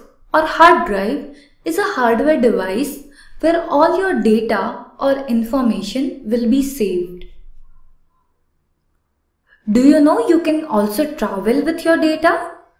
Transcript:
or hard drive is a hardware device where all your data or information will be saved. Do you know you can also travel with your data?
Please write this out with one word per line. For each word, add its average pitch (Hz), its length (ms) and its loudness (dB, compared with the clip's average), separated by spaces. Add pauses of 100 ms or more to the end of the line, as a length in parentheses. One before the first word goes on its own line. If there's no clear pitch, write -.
(340)
or 311 120 2
hard 339 420 4
drive 202 480 -4 (280)
is 330 140 -4
a 392 160 -2
hardware 254 480 2
device 196 600 -2 (360)
where 339 300 2
all 330 280 4
your 370 240 -2
data 214 640 0 (140)
or 269 280 -2
information 233 1000 -2
will 233 240 -2
be 269 140 2
saved. 180 640 -4 (2500)
Do 226 100 2
you 302 180 6
know 339 280 4
you 330 140 2
can 311 240 -2
also 214 500 -2
travel 208 480 -2
with 320 200 -4
your 330 140 2
data? 320 540 0 (280)